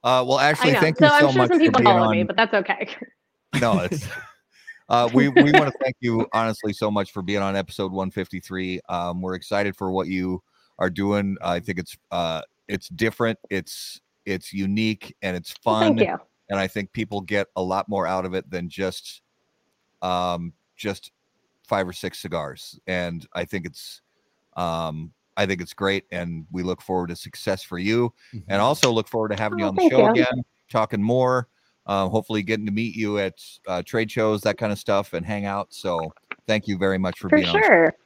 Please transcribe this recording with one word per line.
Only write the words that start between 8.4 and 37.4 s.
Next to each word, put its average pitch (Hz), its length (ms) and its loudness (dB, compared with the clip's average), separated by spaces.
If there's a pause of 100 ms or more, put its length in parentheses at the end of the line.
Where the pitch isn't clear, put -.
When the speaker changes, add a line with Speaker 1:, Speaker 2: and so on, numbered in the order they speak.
Speaker 1:
Um, 87 320 -4
we're 92 140 -6
excited 101 420 -2
for 95 140 -4
what 92 160 -2
you 92 340 -4 (380)
are 92 100 0
doing. 98 500 -2
I 87 200 -2
think 90 180 -6
it's, - 180 -10 (140)
uh, 82 320 -4 (260)
it's 98 220 -8
different, 113 480 -2 (140)
it's, - 500 -8 (240)
it's 95 260 -6
unique, 101 720 -2
and 92 160 -4
it's - 160 -12 (100)
Speaker 2:
Well, 110 180 2
thank 113 180 4
Speaker 1:
fun. 98 80 4
Speaker 2:
you. 87 100 -6 (320)
Speaker 1:
And 98 100 -2
I 95 80 0
think 95 260 -6
people 104 280 -4
get 101 340 -2
a 95 60 -2
lot 95 260 -2
more 95 200 -2
out 92 180 -2
of 90 80 -6
it 90 160 -4
than 87 200 -6
just, - 520 -8 (800)
um, 90 500 -2 (240)
just - 360 -8 (560)
five 98 200 -2
or 90 60 -10
six - 260 -10
cigars. 78 680 -10
And 87 460 -6
I 87 120 -6
think 90 220 -8
it's, - 340 -18 (560)
um, 82 560 -6 (240)
I 101 80 2
think 92 160 -2
it's 87 140 -12
great, 98 360 -2
and 85 400 -8
we 90 120 -6
look 92 180 -4
forward 90 280 -4
to 87 60 -8
success - 480 -6
for 90 140 -10
you. 113 340 0 (220)
Speaker 3:
Mm-hmm. 98 180 -10
Speaker 1:
And 101 100 2
also 131 300 2
look 113 160 0
forward 110 220 -4
to 101 120 -2
having - 180 -2
you 339 60 0
Speaker 2:
Oh, - 40 0
Speaker 1:
on 196 60 -4
the 381 60 2
Speaker 2:
thank 320 120 6
Speaker 1:
show 262 120 6
Speaker 2:
you. 214 60 6
Speaker 1:
again, 294 320 0 (260)
talking 110 320 0
more, 127 460 2 (380)
uh, 98 220 -2
hopefully 107 360 0
getting 107 220 -2
to 101 60 -4
meet 110 240 -4
you 104 220 -2
at, 95 240 -4 (260)
uh, 90 160 -2
trade 113 280 -2
shows, 107 300 0
that 104 160 0
kind 107 140 -2
of 101 80 -4
stuff, 101 340 -2
and 85 120 -6
hang 104 200 -6
out. 101 280 -6
So 85 400 -4 (340)
thank 107 200 0
you 101 100 -2
very 95 200 2
much 92 220 -2
for 95 100 -8
Speaker 2:
For - 80 6
Speaker 1:
being - 120 2